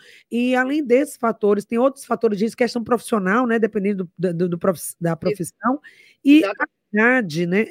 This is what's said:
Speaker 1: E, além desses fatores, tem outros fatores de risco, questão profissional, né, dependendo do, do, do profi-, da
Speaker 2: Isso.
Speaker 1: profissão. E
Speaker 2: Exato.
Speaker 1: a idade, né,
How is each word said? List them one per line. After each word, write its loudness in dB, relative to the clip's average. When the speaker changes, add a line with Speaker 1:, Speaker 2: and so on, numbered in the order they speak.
Speaker 1:
E, -2
além -2
desses 2
fatores, 0
tem -6
outros 0
fatores -2
de 0
risco, -4
questão -2
profissional, 0
né, 0
dependendo -2
do, -2
do, -2
do -4
profi-, -4
da -2
Speaker 2:
Isso. -4
Speaker 1:
profissão. -4
E 8
Speaker 2:
Exato. -6
Speaker 1:
a -2
idade, 2
né, 0